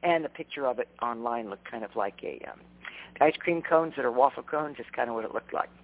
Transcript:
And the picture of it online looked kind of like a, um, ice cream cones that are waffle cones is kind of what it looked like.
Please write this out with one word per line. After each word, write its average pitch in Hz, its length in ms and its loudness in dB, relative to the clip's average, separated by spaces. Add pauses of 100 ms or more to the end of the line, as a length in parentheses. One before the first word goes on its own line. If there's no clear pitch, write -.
And 170 220 4
the 147 60 -6
picture 147 360 -8
of 123 140 0
it 120 80 -2 (140)
online 117 480 -4
looked 98 200 -12
kind 113 140 -8
of 101 120 -10
like 101 280 -4
a, 67 160 -8 (100)
um, - 120 -16 (580)
ice 151 180 6
cream 170 240 0
cones 160 340 4
that 135 100 -2
are 120 60 4
waffle 127 320 4
cones 147 360 -4
is 117 140 -12
kind 120 160 0
of 117 60 -2
what 110 100 -2
it - 80 -6
looked - 200 -6
like. - 160 -2 (140)